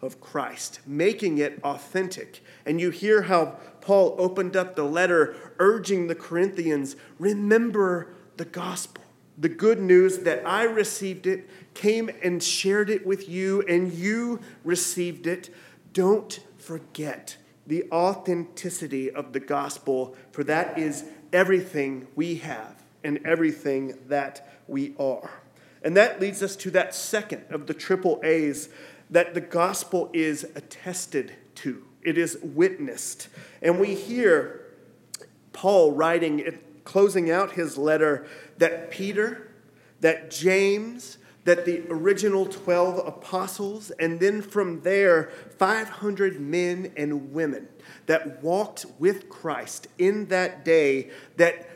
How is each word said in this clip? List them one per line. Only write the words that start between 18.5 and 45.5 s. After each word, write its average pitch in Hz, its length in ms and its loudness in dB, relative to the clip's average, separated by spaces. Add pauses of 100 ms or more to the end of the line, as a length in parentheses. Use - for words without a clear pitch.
of 135 240 -10
the 135 60 -4
gospel, 139 800 -4 (160)
for 147 100 -8
that 151 340 0
is 156 280 -4 (280)
everything 165 800 2
we 165 200 -2
have 123 500 -12 (180)
and 147 220 -4
everything 147 760 0 (100)
that 139 380 -4 (220)
we 139 300 -4
are." 135 320 -4 (520)
And 165 140 2
that 208 240 6
leads 196 220 -2
us 196 140 -6
to 185 160 -8
that 180 220 2
second - 540 -6
of 147 180 -8
the - 60 -8
triple 185 500 0
A's, 151 460 0 (400)
that 170 240 4
the 170 80 -4
gospel 175 720 -2
is 156 320 -2 (100)
attested - 800 -8 (220)
to. 123 300 -10 (180)
It 165 160 0
is 165 240 -2
witnessed. 151 840 -2 (340)
And 175 180 2
we 202 140 2
hear 208 720 0 (880)
Paul 185 380 6
writing, 160 640 0 (260)
closing 185 460 4
out 185 220 2
his 156 260 -4
letter, 151 480 2 (320)
that 165 320 0
Peter, 202 580 -4 (520)
that 160 300 0
James, 196 840 0 (280)
that 175 200 4
the 170 260 0
original 190 560 2
twelve 180 580 0
apostles, 196 880 -8
and 165 280 -2
then 208 220 2
from 180 400 -4
there, 180 480 4 (280)